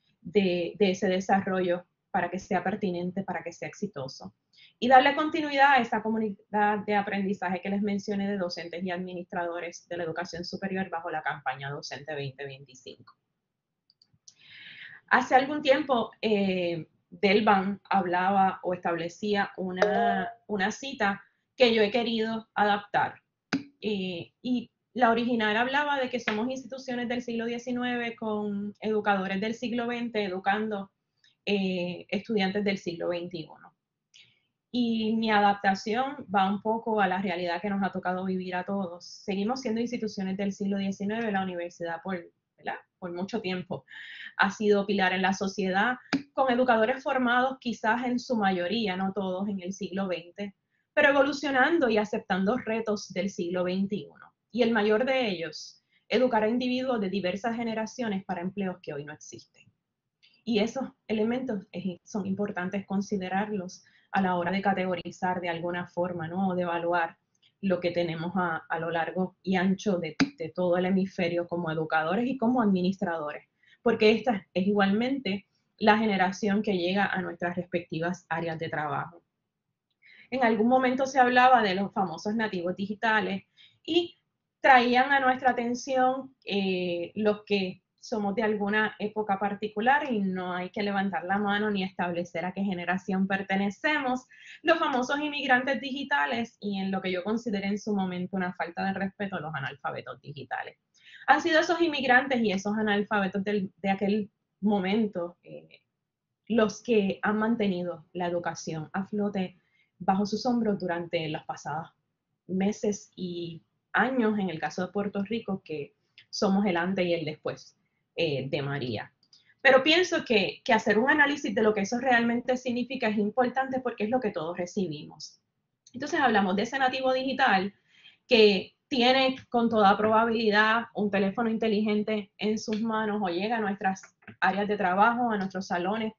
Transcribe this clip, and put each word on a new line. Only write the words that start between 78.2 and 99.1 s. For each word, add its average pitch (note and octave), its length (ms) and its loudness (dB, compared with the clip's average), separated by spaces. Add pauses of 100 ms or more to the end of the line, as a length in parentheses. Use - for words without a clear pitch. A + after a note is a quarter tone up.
áreas E3 320 -6
de D#3+ 80 -6
trabajo. D3+ 560 -6 (1080)
En C4 140 0
algún A3 240 4
momento B3+ 380 4
se C4+ 140 2
hablaba B3 440 8
de F#3 120 2
los G3 180 -2
famosos F#3+ 420 -2
nativos F#3 400 -2
digitales G3+ 680 0 (420)
y E4+ 320 0 (420)
traían B3+ 520 6
a C#4 80 4
nuestra B3+ 320 2
atención, B3+ 840 -2 (100)
eh, F3+ 720 -2
los G#3 300 0
que F#3+ 360 -2 (180)
somos G3+ 340 -4
de G3 80 -2
alguna G#3+ 560 0
época G#3 420 -2
particular G#3+ 720 0
y G#3 100 0
no F#3 320 -2
hay F3+ 180 -6
que G#3+ 100 -6
levantar G3 420 -2
la F#3+ 140 -2
mano G#3 320 0
ni G3 140 -2
establecer F3 600 -4
a F#3 60 -4
qué G3 120 -4
generación F#3+ 640 -2
pertenecemos, G#3 960 -2 (380)
los E4 160 4
famosos C#4+ 400 0
inmigrantes C#4 640 0
digitales C#4 800 -2
y G3 200 -4
en F#3+ 100 -2
lo F#3+ 120 -2
que F#3 100 -2
yo F3+ 120 -2
consideré G#3 440 -2
en G#3 100 -2
su G#3 180 -2
momento F3+ 420 -2
una F3+ 160 -2
falta F3 320 -6
de F#3+ 80 -2
respeto F#3+ 420 -6